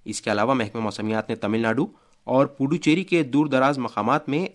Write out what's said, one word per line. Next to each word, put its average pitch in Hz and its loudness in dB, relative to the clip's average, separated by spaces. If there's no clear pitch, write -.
اس 104 -8
کے 110 -2
علاوہ 107 2
محکمہ 113 -2
موسمیات 107 -4
نے 117 -2
تمل 107 -2
ناڈو 113 0
اور 131 2
پڈوچیری 156 0
کے 170 0
دور 139 2
دراز 135 2
مقامات 120 -2
میں 156 -2